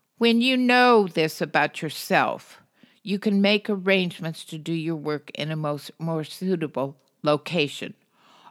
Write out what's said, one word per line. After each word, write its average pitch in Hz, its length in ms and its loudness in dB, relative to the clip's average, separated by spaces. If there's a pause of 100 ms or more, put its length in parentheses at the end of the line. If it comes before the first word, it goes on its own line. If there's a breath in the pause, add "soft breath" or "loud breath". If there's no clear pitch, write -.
(180 soft breath)
When 233 240 4
you 254 160 2
know 247 500 6
this 160 340 -2
about 151 400 -2
yourself, - 800 -2 (440 soft breath)
you 196 160 -4
can 202 220 2
make 208 280 2
arrangements 185 760 -2
to 165 120 -12
do 160 160 -6
your 160 220 -4
work 147 400 -6
in 151 160 -4
a 160 40 -4
most, 147 440 -6
more 160 240 -4
suitable 151 760 -4 (260)
location 151 720 -2 (580 soft breath)